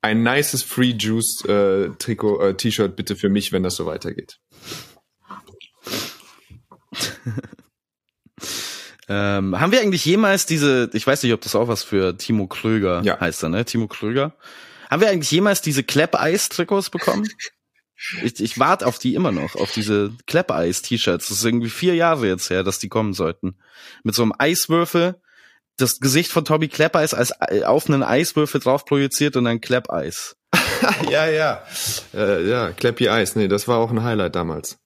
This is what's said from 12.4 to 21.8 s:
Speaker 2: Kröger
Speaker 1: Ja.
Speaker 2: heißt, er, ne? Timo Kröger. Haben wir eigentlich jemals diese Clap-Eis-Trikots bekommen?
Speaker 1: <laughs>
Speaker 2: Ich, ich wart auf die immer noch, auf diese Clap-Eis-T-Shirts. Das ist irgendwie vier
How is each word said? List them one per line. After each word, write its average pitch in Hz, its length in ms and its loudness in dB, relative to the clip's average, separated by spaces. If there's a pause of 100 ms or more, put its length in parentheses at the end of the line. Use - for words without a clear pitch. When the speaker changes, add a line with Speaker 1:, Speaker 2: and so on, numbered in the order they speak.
Speaker 2:
Kröger 98 560 0
Speaker 1:
Ja. 98 160 2
Speaker 2:
heißt, 85 240 -2
er, 80 60 -2
ne? 101 160 0
Timo 110 220 -2
Kröger. 131 480 -4 (540)
Haben 156 120 2
wir 220 80 6
eigentlich 170 220 0
jemals 190 300 2
diese 139 220 0
Clap-Eis-Trikots 170 1080 0
bekommen? 202 440 0
Speaker 1:
<laughs> - 40 -20 (840)
Speaker 2:
Ich, 120 160 -4
ich 110 180 -4
wart 156 260 4
auf 123 140 0
die 127 160 0
immer 160 180 2
noch, 82 220 -4
auf - 200 -4
diese 104 380 0 (140)
Clap-Eis-T-Shirts. 92 1000 0
Das 98 100 -4
ist 98 80 -2
irgendwie 117 240 0
vier 175 240 0